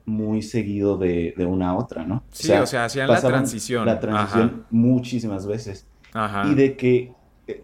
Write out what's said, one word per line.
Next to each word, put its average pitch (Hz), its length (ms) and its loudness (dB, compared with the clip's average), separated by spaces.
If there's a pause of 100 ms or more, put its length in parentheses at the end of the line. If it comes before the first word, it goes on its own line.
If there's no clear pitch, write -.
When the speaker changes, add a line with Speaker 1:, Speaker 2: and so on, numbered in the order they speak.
Speaker 1:
muy 107 380 -2
seguido 101 560 0
de, 87 380 0
de 90 100 0
una 90 240 0
a 92 60 0
otra, 101 280 -6
¿no? 98 280 -4
Speaker 2:
Sí, - 200 -4
o 101 140 4
sea, 120 200 -2
hacían 131 200 -4
la 123 80 6
Speaker 1:
pasaban 123 280 2
Speaker 2:
transición. 117 440 -2
Speaker 1:
la 113 140 0
transición 107 480 2 (140)
Speaker 2:
Ajá. - 80 -20
Speaker 1:
muchísimas 113 760 0
veces. 104 400 -8 (280)
Speaker 2:
Ajá. 101 360 -2
Speaker 1:
Y 143 40 4
de 135 220 4
que, 123 360 2 (340)
eh, - 160 -10